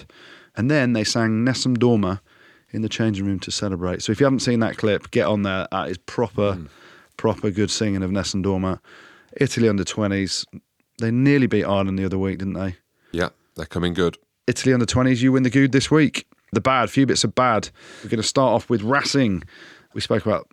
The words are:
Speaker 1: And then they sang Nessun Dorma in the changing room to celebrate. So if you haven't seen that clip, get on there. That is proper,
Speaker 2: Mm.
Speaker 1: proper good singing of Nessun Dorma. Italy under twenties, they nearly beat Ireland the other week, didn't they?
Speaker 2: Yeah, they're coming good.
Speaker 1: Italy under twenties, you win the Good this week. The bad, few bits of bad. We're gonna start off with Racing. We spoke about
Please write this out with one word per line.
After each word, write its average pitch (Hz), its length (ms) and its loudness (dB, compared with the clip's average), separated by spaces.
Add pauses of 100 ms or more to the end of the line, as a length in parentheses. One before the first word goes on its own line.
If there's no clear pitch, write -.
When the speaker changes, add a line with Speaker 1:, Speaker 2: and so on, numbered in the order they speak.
(560)
Speaker 1:
And 117 140 0
then 131 220 2
they 110 120 0
sang 113 400 0
Nessun 127 340 0
Dorma 107 420 2 (520)
in 110 100 -4
the 107 60 -2
changing 104 380 -2
room 98 140 -2
to - 100 -10
celebrate. 92 520 -4
So 113 100 -2
if 107 80 0
you 139 60 6
haven't 135 140 2
seen 120 200 0
that 110 160 -2
clip, 104 340 -2
get 113 160 2
on 104 160 0
there. 95 280 -2
That 90 200 -4
is 92 80 -8
proper, 107 560 -2
Speaker 2:
Mm. 82 140 -12 (480)
Speaker 1:
proper 107 340 -2
good 98 200 0
singing 98 320 -2
of 92 80 -2
Nessun 98 340 -4
Dorma. 95 360 -2 (560)
Italy 117 320 2
under 98 160 0
twenties, 98 600 -2 (540)
they 113 120 -2
nearly 131 360 4
beat 101 180 2
Ireland 98 340 0
the 95 60 0
other 95 140 -2
week, 95 200 -2
didn't 95 160 -6
they? 92 220 -6 (360)
Speaker 2:
Yeah, 85 180 -2 (260)
they're 80 100 -8
coming 87 280 -2
good. 85 240 0 (280)
Speaker 1:
Italy 131 280 2
under 123 120 2
twenties, 127 360 2
you 131 100 4
win 131 120 2
the 123 60 0
Good 135 220 4
this 131 180 2
week. 151 360 2 (260)
The 107 80 0
bad, 127 300 2
few 139 160 2
bits - 180 0
of 107 100 -4
bad. 120 360 2 (340)
We're 107 60 -14
gonna 110 120 0
start 131 320 2
off 117 140 -2
with 117 140 0
Racing. 123 640 0 (500)
We 110 80 -8
spoke 113 240 0
about 101 260 -2